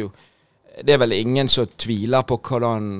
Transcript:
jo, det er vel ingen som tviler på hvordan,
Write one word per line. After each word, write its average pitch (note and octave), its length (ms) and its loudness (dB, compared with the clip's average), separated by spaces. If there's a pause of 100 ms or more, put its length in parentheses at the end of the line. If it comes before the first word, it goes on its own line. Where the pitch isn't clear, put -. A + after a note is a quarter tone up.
jo, G2 80 -10 (720)
det C#3+ 100 6
er C3 80 4
vel A2+ 140 2
ingen B2+ 340 0
som A#2+ 160 0
tviler A2+ 560 -2
på B2 160 -2
hvordan, A#2 500 -2 (120)